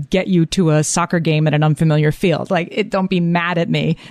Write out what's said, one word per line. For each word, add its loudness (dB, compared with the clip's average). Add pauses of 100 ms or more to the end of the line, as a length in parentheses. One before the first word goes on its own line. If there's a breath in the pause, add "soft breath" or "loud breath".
(100)
get 0
you 4
to 0
a 2
soccer -2
game 0
at 2
an 2
unfamiliar 2
field." -2
Like, -2
it, -4
don't -2
be 0
mad -2
at -2
me 0 (140 loud breath)